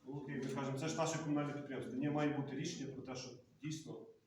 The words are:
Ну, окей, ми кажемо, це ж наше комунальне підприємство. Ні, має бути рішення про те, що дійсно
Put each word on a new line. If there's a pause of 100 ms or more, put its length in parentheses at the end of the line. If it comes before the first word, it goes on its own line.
Ну,
окей,
ми
кажемо,
це
ж
наше
комунальне
підприємство.
Ні,
має
бути
рішення
про
те,
що (320)
дійсно (280)